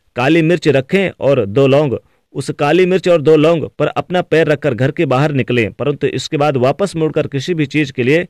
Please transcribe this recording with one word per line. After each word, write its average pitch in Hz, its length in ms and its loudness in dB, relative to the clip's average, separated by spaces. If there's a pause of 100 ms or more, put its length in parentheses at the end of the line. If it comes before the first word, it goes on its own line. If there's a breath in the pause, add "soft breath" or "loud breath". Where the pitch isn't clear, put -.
(160 soft breath)
काली 147 260 2
मिर्च 165 260 0
रखें 151 420 0 (100)
और 131 260 0
दो 120 200 2
लौंग, 139 260 2 (420)
उस 143 180 -8
काली 160 340 2
मिर्च 185 220 0
और 170 140 2
दो 156 140 4
लौंग 160 280 2 (140)
पर 151 100 0
अपना - 340 -4
पैर 160 240 0
रखकर 147 280 -2
घर 127 160 0
के 160 160 -2
बाहर 139 260 0
निकलें, 120 400 0
परंतु 139 360 -4
इसके - 280 -6
बाद 143 220 0
वापस 143 380 0
मुड़कर 156 300 -2
किसी 139 280 -6
भी 156 120 -2
चीज़ 143 260 -4
के 127 100 -4
लिए 156 280 2